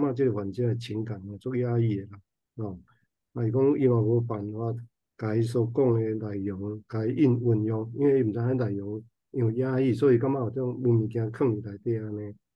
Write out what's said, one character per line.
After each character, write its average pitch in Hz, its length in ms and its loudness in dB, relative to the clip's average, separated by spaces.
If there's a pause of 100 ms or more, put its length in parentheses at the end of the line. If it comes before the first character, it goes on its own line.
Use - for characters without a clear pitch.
觉 143 100 0
这 131 140 0
个 120 80 2
患 101 180 -4
者 120 160 0
的 107 80 2
情 107 300 -6
感 104 220 -8
吼， 101 100 -12
足 127 180 -8
压 120 240 0
抑 110 180 2
的 98 100 -8
啦， 98 120 -20 (380)
吼。 98 220 -8 (540)
啊， 120 140 -2
伊 110 40 0
讲 135 280 4
伊 131 80 4
嘛 120 140 6
无 113 180 2
办 107 320 -4
法， 113 240 -6 (400)
甲 110 200 -4
伊 113 80 2
所 117 300 0
讲 131 200 4
的 113 80 2 (140)
内 101 300 -6
容， 101 440 -6
甲 110 160 -4
伊 123 60 0
运， 120 280 4
运 117 240 2
用， 110 320 -2
因 143 120 2
为 135 120 4
伊 127 40 2
毋 107 100 0
知 117 60 -4
影 123 180 0
内 113 140 0
容， 101 300 -6 (300)
因 127 140 0
为 113 80 2
压 127 260 0
抑， 131 140 2
所 135 180 4
以 120 60 6
感 135 160 0
觉 139 60 -2
有 113 100 -2
种 127 340 -4
有 123 80 4
物 110 160 4
件 110 240 -2
藏 117 240 0
伫 104 160 -8
内 101 60 -12
底 117 200 -2
安 107 160 -8
尼。 104 220 -10 (200)